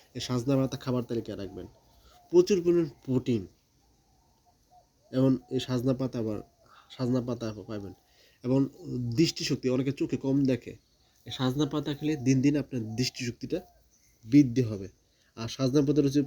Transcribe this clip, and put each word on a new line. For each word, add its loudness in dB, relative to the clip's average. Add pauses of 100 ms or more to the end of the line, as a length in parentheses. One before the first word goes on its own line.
(140)
এই -10
সাজনা 0
পাতা 0
খাবার -2
তালিকায় -6
রাখবেন। -12 (680)
প্রচুর 6
পরিমাণ 2 (140)
প্রোটিন 0 (1700)
এবং 4 (200)
এই -2
সাজনা -2
পাতা -4
আবার, -4 (520)
সাজনা -2
পাতা -6 (100)
পাবেন। -10 (500)
এবং 2 (580)
দৃষ্টিশক্তি, 0
অনেকে 0
চোখে -4
কম 0
দেখে, 0 (540)
এই -10
সাজনা 0
পাতা -4
খেলে -4
দিন 4
দিন 4
আপনার -4 (140)
দৃষ্টিশক্তিটা -4 (680)
বৃদ্ধি 6
হবে। -6 (480)
আর -8
সাজনা 2
পাতার 4
হচ্ছে 2